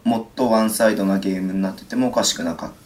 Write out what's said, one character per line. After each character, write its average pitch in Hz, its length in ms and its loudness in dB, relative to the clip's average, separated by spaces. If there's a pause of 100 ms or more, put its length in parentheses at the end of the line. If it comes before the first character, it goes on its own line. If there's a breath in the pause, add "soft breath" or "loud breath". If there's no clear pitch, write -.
も 117 160 2
っ 113 40 -8 (120)
と 123 140 0
ワ 110 120 4
ン 110 100 2
サ 110 180 4
イ 104 60 2
ド 101 100 0
な 98 140 2
ゲ 98 120 -2
ー 95 100 -2
ム 92 120 -4
に 95 80 -2
な 95 100 0
っ - 40 -10
て - 100 -18
て - 100 -10
も 127 120 2
お 120 40 -4
か 113 120 2
し - 100 0
く 117 100 -8
な - 120 -2
か - 120 -10
っ - 40 -16 (140)